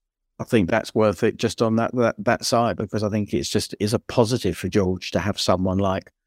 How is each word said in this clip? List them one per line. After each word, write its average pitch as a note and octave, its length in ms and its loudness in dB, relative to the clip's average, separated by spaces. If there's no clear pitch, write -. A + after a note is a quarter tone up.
I A2+ 40 -6
think G#2 280 2
that's A2 240 -2
worth G#2+ 260 2
it G#2+ 160 0
just A#2 240 -2
on A2+ 140 2
that, A2+ 180 0
that, A#2 240 0
that A2 280 -2
side, A#2 320 2
because G#2+ 260 -4
I G#2+ 60 0
think G#2 220 -2
it's - 180 -2
just, - 300 -2
is G#2 140 0
a A2+ 60 0
positive A2 580 0
for F#2+ 120 -4
George F#2 420 0
to G2 80 0
have G2 200 -4
someone F#2 380 0
like, F#2+ 340 -2